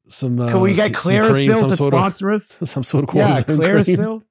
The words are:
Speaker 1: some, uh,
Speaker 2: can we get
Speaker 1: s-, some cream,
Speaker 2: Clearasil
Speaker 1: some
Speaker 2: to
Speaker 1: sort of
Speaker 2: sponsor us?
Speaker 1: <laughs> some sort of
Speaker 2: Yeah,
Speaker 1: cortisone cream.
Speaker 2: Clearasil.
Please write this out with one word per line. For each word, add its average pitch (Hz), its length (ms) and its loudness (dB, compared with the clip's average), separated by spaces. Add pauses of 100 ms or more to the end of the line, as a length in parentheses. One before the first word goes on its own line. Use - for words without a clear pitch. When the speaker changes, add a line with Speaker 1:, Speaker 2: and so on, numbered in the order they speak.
Speaker 1:
some, 120 320 -4
uh, 120 120 -2
Speaker 2:
can - 80 2
we 196 120 2
get 180 220 0
Speaker 1:
s-, - 80 -6
some 180 80 0
cream, 208 400 2
Speaker 2:
Clearasil 220 60 4
Speaker 1:
some 208 140 2
Speaker 2:
to 175 60 0
Speaker 1:
sort 143 180 0
of 165 60 4
Speaker 2:
sponsor 196 320 -2
us? - 280 -6
Speaker 1:
<laughs> 175 40 -8
some - 180 -6
sort 139 260 -2
of - 60 -6
Speaker 2:
Yeah, 147 260 2
Speaker 1:
cortisone 117 40 -2
cream. 151 140 -2
Speaker 2:
Clearasil. 202 720 0